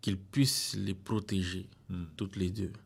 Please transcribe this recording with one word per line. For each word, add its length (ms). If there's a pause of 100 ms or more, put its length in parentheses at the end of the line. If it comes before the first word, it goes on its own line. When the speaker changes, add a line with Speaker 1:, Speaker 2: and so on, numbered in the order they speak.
Speaker 1:
qu'il 160
puisse 580
les 200
protéger, 720 (220)
Speaker 2:
Mhm. 260
Speaker 1:
toutes 220
les 120
deux 220 (140)